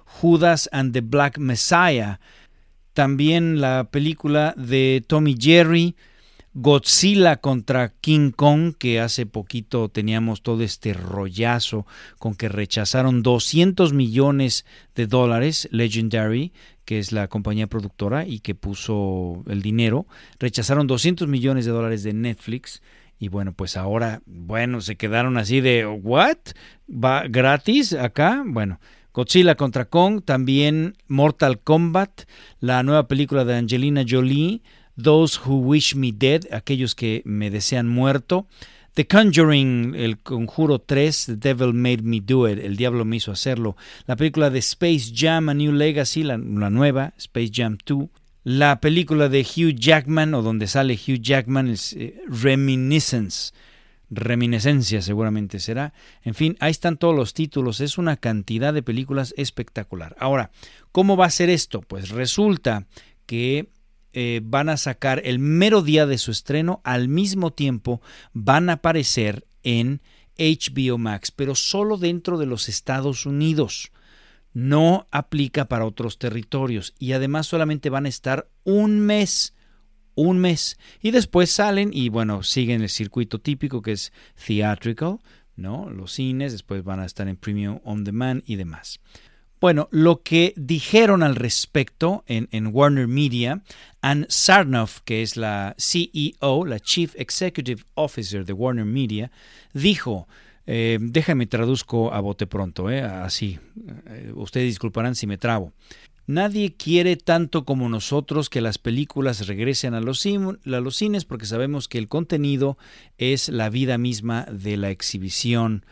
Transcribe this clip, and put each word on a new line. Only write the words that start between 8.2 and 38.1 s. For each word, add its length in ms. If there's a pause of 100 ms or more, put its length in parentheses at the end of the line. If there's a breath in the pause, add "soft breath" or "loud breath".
Kong, 480
que 220
hace 260
poquito 640
teníamos 540
todo 200
este 320
rollazo 920 (360 loud breath)
con 160
que 120
rechazaron 760
doscientos 680
millones 720 (300 soft breath)
de 140
dólares, 640
Legendary, 800 (320 soft breath)
que 160
es 100
la 160
compañía 400
productora 580
y 140
que 160
puso 920
el 140
dinero, 440 (320 loud breath)
rechazaron 480
doscientos 400
millones 380
de 80
dólares 320
de 100
Netflix. 680 (380 soft breath)
Y 100
bueno, 240
pues 240
ahora, 500
bueno, 540
se 160
quedaron 420
así 220
de, 260
"¿What? 520 (500 loud breath)
¿Va 380
gratis 680
acá?". 520
Bueno, 320 (340 soft breath)
Godzilla 420
contra 320
Kong, 380
también 720 (100)
Mortal 540
Kombat, 640 (360 loud breath)
la 240
nueva 240
película 380
de 100
Angelina 520
Jolie, 560 (380 soft breath)
Those 440
Who 140
Wish 360
Me 180
Dead, 300 (100)
Aquellos 440
que 280
me 260
desean 380
muerto, 600 (460 loud breath)